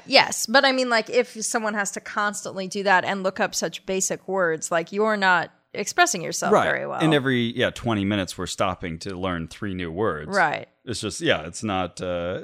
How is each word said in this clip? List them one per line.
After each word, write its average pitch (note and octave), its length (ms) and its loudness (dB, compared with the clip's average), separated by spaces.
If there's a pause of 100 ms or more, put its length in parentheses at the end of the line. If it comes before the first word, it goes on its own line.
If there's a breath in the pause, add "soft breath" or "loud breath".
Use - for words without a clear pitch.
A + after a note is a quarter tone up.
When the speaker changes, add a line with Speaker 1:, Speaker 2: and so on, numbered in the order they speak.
Speaker 1:
yes. - 400 2
But C4 200 4
I C4 60 4
mean, B3+ 200 0
like, A3 180 0
if A#3 340 0
someone G#3+ 300 -2
has G3+ 180 -2
to G#3 80 -8
constantly G3+ 680 -4
do G3 160 -4
that F#3 200 6
and F#3+ 200 -2
look F#3+ 160 -2
up F#3+ 160 0
such - 320 -4
basic F#3+ 400 -2
words, F3 420 0
like, E3+ 220 0
you're G#3+ 260 2
not F3+ 320 4 (240)
expressing G#3 480 0
yourself D#3 320 0
Speaker 2:
Right. D3+ 160 6
Speaker 1:
very C3+ 160 0
well. C#3+ 140 -6
Speaker 2:
And D#3+ 160 4
every, B2 400 2
yeah, A2 160 2
twenty G#2+ 340 0
minutes G2 320 0
we're F2+ 80 -4
stopping F2+ 540 -2
to G2 180 -8
learn F2 300 -2
three G2+ 260 -8
new F2+ 180 -6
words. E2 380 -2
Speaker 1:
Right. F3 380 0 (180)
Speaker 2:
It's G#2+ 160 -6
just, - 180 -6
yeah, A#2+ 280 2
it's - 160 -12
not, F#2 380 -4
uh, F2+ 420 -4